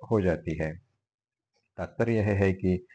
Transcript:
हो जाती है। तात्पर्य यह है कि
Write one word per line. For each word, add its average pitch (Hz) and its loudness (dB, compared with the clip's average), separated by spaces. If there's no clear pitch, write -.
हो 110 2
जाती 82 -2
है। 80 -6
तात्पर्य 113 -2
यह 104 2
है 98 2
कि 92 0